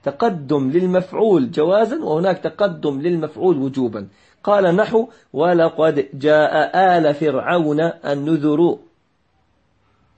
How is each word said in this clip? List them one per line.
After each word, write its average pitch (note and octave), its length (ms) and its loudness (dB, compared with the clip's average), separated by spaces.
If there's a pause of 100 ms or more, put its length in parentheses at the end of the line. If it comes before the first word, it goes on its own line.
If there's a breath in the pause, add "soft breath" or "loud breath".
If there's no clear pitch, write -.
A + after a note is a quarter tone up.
تقدم C#3+ 680 -2
للمفعول F3+ 800 0
جوازاً G#3+ 520 0
وهناك F3+ 340 -2
تقدم D#3 640 -4
للمفعول E3 560 0
وجوباً. B2+ 500 -4 (360 soft breath)
قال: G3 320 2
نحو: A3 320 0 (260 soft breath)
"ولقد D#3+ 800 0
جاء D3+ 640 2 (200)
آل D#3 160 2
فرعون D3+ 680 0
النذر"، D3+ 1000 0 (1400)